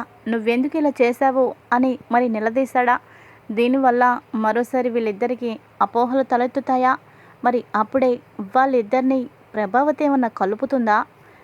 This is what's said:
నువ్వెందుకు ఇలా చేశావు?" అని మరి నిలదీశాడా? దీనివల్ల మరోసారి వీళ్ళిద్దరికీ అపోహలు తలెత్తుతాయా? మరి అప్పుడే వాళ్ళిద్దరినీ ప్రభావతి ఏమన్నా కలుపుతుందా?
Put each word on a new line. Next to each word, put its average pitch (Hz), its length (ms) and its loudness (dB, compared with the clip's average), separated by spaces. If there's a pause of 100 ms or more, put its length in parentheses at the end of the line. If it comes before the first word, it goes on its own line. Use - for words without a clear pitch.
(280)
నువ్వెందుకు 233 500 -2
ఇలా 294 140 0 (100)
చేశావు?" 254 440 2 (260)
అని 254 200 2 (180)
మరి 240 180 2
నిలదీశాడా? 240 680 0 (560)
దీనివల్ల 247 520 2 (300)
మరోసారి 233 560 0
వీళ్ళిద్దరికీ 233 600 -4 (320)
అపోహలు 247 400 0
తలెత్తుతాయా? 254 680 0 (500)
మరి 247 180 0 (140)
అప్పుడే 247 380 0 (280)
వాళ్ళిద్దరినీ 254 800 0 (300)
ప్రభావతి 247 540 0
ఏమన్నా 269 240 2
కలుపుతుందా? 214 680 -2 (460)